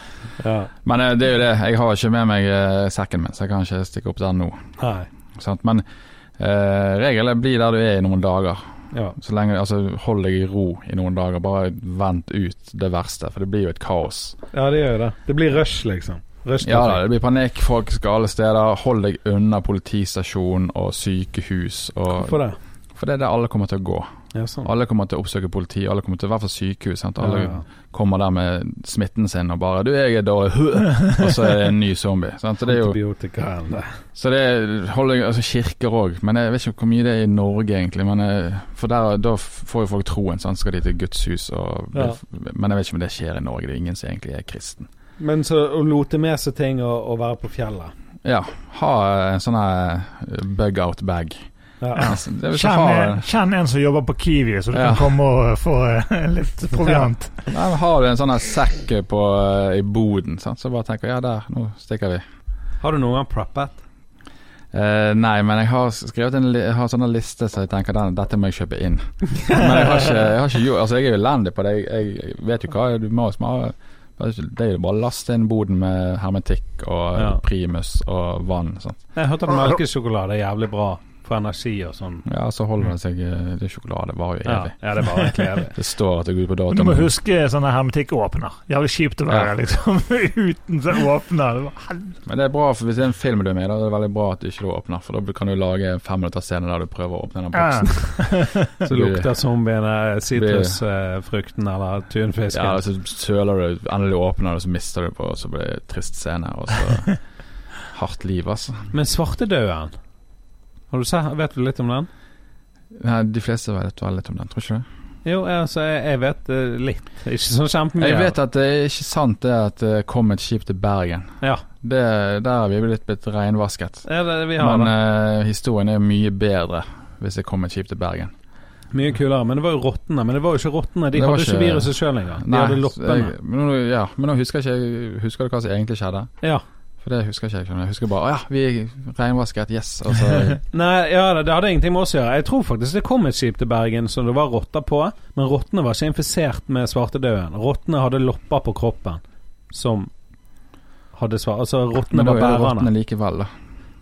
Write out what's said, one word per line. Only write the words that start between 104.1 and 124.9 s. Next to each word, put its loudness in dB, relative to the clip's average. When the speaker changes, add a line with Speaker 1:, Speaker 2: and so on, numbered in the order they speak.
Speaker 2:
åpner 0
du, -6
så -2
mister -4
du -6
på, -6
og -6
så -8
blir -4
det -10
trist -6
scene, -4
og -8
så 0
Speaker 3:
<laughs> -16
Speaker 2:
hardt -8
liv, -2
altså. -6
Speaker 1:
Men 2
svartedauden, 0
har -2
du 0
sett, 0
vet -2
du -6
litt 0
om 0
den? -2
Speaker 2:
Nei, 2
de -2
fleste -4
vet -4
vel -2
litt -8
om -8
den, -8
tror -8
ikke -4
du? -12
Speaker 1:
Jo, 0
altså, -2
jeg, 0
jeg 2
vet, -2
eh, 0
litt. -4
Ikke -2
så 2
kjempemye. 2
Speaker 2:
Jeg 4
vet 2
at -2
det 4
er 2
ikke -6
sant 0
det 4
at 0
det 2
kom 2
et -2
skip -4
til -4
Bergen. 0
Speaker 1:
Ja. 0
Speaker 2:
Det, 0
der 0
har 2
vi 2
blitt, 0
blitt -4
renvasket. -2
Speaker 1:
Ja, -2
det, -2
vi -2
har 4
Speaker 2:
Men, 6
Speaker 1:
det. 4